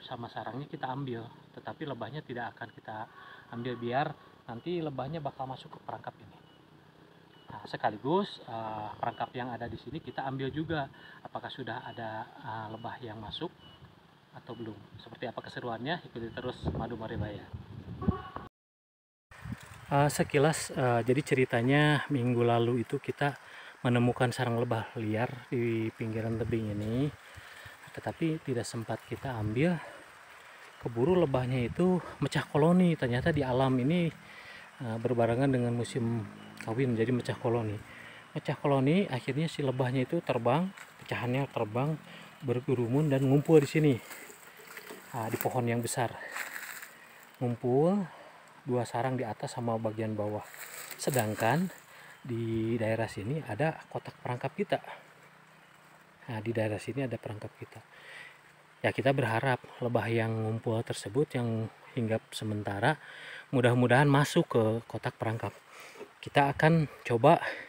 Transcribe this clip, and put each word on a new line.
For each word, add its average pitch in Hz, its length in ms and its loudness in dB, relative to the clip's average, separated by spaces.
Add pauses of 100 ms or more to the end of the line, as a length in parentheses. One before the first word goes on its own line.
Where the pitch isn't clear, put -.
sama 120 240 -10
sarangnya 117 400 -8
kita 139 240 -6
ambil, 127 320 -6 (320)
tetapi 127 320 -10
lebahnya 143 320 -8
tidak 120 400 -8
akan 117 160 -10
kita 110 320 -10 (480)
ambil 120 240 -6
biar 127 320 0 (320)
nanti 160 400 -6
lebahnya 143 400 -6
bakal 139 240 -6
masuk 131 240 -12
ke - 160 -18
perangkap - 320 -12
ini. - 320 -20 (1000)
Nah, 110 160 -14
sekaligus, 139 800 -2
eh, 110 480 -6
perangkap 117 400 -6
yang 127 160 -6
ada 117 160 -8
di 113 80 -10
sini 139 240 -12
kita - 240 -8
ambil 135 320 -4
juga. 151 320 -4 (320)
Apakah - 320 -10
sudah 120 320 -8
ada, 110 400 -8
eh, 110 480 -10
lebah 113 320 -10
yang 110 160 -10
masuk 107 320 -8 (800)
atau 123 240 -14
belum? 110 240 -10 (160)
Seperti - 320 -10
apa - 160 -8
keseruannya? 123 640 -6
Ikuti 117 240 -10
terus 123 240 -6 (160)
Madu 117 240 -4
Maribaya. 104 480 -6 (2500)
Eh, 147 160 6
sekilas, 147 640 2
eh, 120 320 2
jadi 123 160 4
ceritanya 139 880 4
minggu 123 320 2
lalu 120 480 4
itu - 160 -4
kita 143 320 -2 (480)
menemukan 120 480 4
sarang 120 240 0
lebah 117 400 0
liar 110 320 0 (240)
di 113 480 0
pinggiran 113 400 -2
tebing 113 320 0
ini, 113 400 0 (800)
tetapi 156 560 -2
tidak 117 160 0
sempat 113 480 -6
kita 123 240 -6
ambil. 117 400 2 (1040)
Keburu 135 400 2
lebahnya 127 480 2
itu 180 320 2 (240)
mecah 139 240 0
koloni. 170 480 6
Ternyata 131 400 2
di 147 80 2
alam 127 320 4
ini, 165 320 2 (720)
eh, 113 240 -4
berbarengan 117 480 4
dengan 120 240 2
musim 117 480 0 (380)
kawin, 123 320 0
jadi 110 160 2
mecah 120 320 -2
koloni. 113 320 0 (640)
Mecah 151 240 -2
koloni, 147 480 4
akhirnya 135 400 -2
si 147 160 -4
lebahnya 127 400 2
itu 170 160 0
terbang, 131 480 2 (320)
pecahannya 123 480 0
terbang, 123 480 0 (480)
berkerumun 123 640 2
dan 135 160 4
ngumpul 143 320 8
di 143 80 8
sini, 151 280 4 (1200)
ah, 110 80 -2
di 113 160 -4
pohon 120 240 0
yang 117 160 2
besar. 113 320 0 (1300)
Ngumpul 131 640 4 (560)
dua 123 240 0
sarang 127 320 0
di 123 80 -2
atas - 320 -6
sama 117 240 0
bagian 110 320 -2
bawah. 104 320 -2 (560)
Sedangkan 127 720 2 (480)
di 113 560 0
daerah 110 320 0
sini 127 320 -4
ada 139 480 -2
kotak - 320 -10
perangkap 123 320 -4
kita. - 320 -2 (1400)
Nah, 110 160 -6
di 117 80 0
daerah 107 240 0
sini 127 320 -4
ada 117 80 -4
perangkap 110 400 -8
kita. 110 240 -14 (1040)
Ya, 104 80 2
kita 135 240 2
berharap 120 480 2 (160)
lebah 117 240 2
yang 113 240 2
ngumpul 113 560 0
tersebut 120 480 -2
yang 113 400 -2 (240)
hinggap 110 320 0
sementara 107 720 0 (480)
mudah-mudahan 123 560 6
masuk 143 400 6
ke 113 180 4 (220)
kotak - 320 -6
perangkap. 110 400 -2 (640)
Kita 143 320 4
akan 160 320 6 (160)
coba 123 400 6 (280)